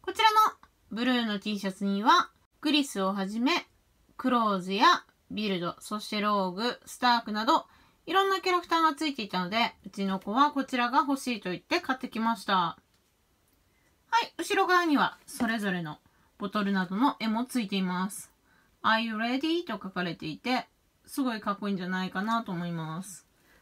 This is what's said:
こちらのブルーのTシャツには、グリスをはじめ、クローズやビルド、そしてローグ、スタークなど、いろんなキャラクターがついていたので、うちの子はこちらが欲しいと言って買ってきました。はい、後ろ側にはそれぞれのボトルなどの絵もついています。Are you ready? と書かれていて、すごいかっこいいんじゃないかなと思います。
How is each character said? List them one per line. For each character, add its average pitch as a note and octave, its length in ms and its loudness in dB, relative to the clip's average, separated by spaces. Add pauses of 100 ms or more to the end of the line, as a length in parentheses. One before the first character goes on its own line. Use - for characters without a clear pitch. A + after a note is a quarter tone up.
こ F#4 140 -8
ち - 80 2
ら - 80 8
の G#4+ 60 2 (540)
ブ A3 140 -4
ル B3+ 80 2
ー A#3+ 140 2
の G#3 120 -2
T G#3 220 -4
シ G3 80 -4
ャ F#3+ 40 -2
ツ G3 120 -6
に G3 180 0
は、 E4 280 4 (320)
グ D4 100 0
リ C#4+ 120 4
ス G3 180 -4
を F#3+ 100 0
は G3 160 -2
じ G#3+ 100 -6
め、 C4 140 2 (640)
ク B3+ 140 -2
ロ A3+ 260 4
ー - 20 -2
ズ F#3 140 -6
や - 320 4 (260)
ビ G#3 180 -4
ル F#3+ 120 0
ド、 F3 180 -6
そ G#3+ 220 -8
し - 80 -12
て G#3 140 -2
ロ G3+ 260 2
ー - 40 -4
グ、 A#3 340 -4
ス - 120 -16
タ B3 100 4
ー A#3 120 6
ク G#3 120 -6
な G#3+ 120 -2
ど、 D4 220 4 (400)
い D#4 80 -2
ろ G4 100 6
ん G4 60 2
な F#4+ 100 2
キ F#4 80 -2
ャ F4+ 40 4
ラ F4 80 2
ク F4 60 -8
タ E4 100 2
ー E4 60 4
が D#4+ 120 4
つ D#4 120 -4
い C#4+ 80 -2
て A3+ 80 -8
い G3+ 60 -8
た F3+ 160 -2
の F3 60 -6
で、 A3+ 240 0 (100)
う G3 60 -16
ち G3 160 -4
の F#3+ 120 -2
子 G3+ 140 -6
は C#4+ 180 4
こ C#4 140 -2
ち - 140 -4
ら A#3+ 120 0
が C#4 100 4
欲 C#4 180 0
し B3 180 -4
い G3 40 -10
と F3+ 100 -6
言 E3+ 80 -4
っ - 40 -16
て F4 180 0
買 C4+ 160 -4
っ - 20 -10
て - 100 -8
き - 100 -8
ま A3+ 160 0
し F#3+ 120 -8
た。 G3+ 80 2
は F3 240 0 (1500)
い、 - 140 -10
後 G4 180 -2
ろ F#4+ 100 4
側 F4+ 200 4
に D4 100 4
は F#3+ 300 0
そ - 200 -4
れ A3+ 120 0
ぞ G3+ 120 -2
れ F3+ 120 -2
の D3+ 160 -10 (400)
ボ G3+ 100 -6
ト G#3 160 -2
ル G3 80 0
な F#3 140 0
ど F#3+ 100 -6
の B3+ 240 2
絵 A3 80 -2
も A3 160 0
つ B3 160 -4
い G3+ 80 -4
て G3+ 80 -2
い F#3+ 60 0
ま F#3 260 -2
す。 - 240 -14 (500)
Are A3+ 200 2
you A3+ 140 -4
ready? C#4 480 -2
と A#3 100 -6
書 G3 160 -10
か F3+ 120 -4
れ E3+ 120 -4
て D3+ 120 -10
い D#3 120 -8
て、 A#3+ 280 -2 (380)
す - 180 -6
ご B3 140 0
い G#3 40 -8
か G#3 120 -2
っ G3 60 -6
こ G#3 100 -4
い G3+ 40 0
い - 20 0
ん - 20 0
じ F3+ 80 -6
ゃ F3 40 -4
な F#3 160 -2
い F#3 60 -4
か F#3 120 -4
な A3+ 200 0
と A3+ 80 -8
思 F3 160 -4
い F3 60 -4
ま D#3+ 300 -6
す。 - 240 -18 (360)